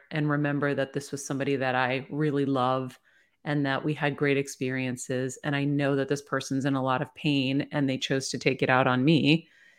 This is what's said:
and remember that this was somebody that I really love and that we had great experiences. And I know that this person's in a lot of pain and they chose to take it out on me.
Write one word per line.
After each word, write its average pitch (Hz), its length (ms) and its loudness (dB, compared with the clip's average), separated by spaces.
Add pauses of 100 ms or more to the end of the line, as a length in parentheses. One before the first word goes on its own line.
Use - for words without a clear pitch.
(100)
and 151 180 0
remember 143 460 0
that 135 180 -2
this - 200 -8
was 139 120 -8
somebody 139 320 -2
that 127 180 0
I 127 360 0
really 143 340 0
love 131 540 0 (460)
and 147 220 0
that 135 180 -2
we 151 100 0
had 143 220 -2
great 143 200 2
experiences. 131 1080 -4
And 147 100 -2
I 139 100 0
know 143 320 2
that 135 120 0
this - 140 -2
person's 135 420 -4
in 139 100 0
a 131 80 0
lot 131 200 0
of - 120 -8
pain 139 580 0
and 143 160 0
they 131 100 -2
chose 135 320 -2
to 127 80 -6
take 131 240 0
it 131 80 2
out 131 160 4
on 127 180 2
me. 151 440 4 (300)